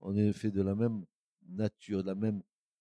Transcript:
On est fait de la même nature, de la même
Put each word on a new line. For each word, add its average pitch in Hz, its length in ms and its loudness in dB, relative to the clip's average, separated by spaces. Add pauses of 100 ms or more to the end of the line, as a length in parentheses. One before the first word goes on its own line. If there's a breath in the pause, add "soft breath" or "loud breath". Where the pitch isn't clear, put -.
On 98 160 -2
est 104 160 6
fait 107 180 -2
de 98 120 2
la 98 120 0
même 110 300 0 (380)
nature, 101 600 -4
de 92 60 -6
la 95 60 -2
même 104 280 -2 (380)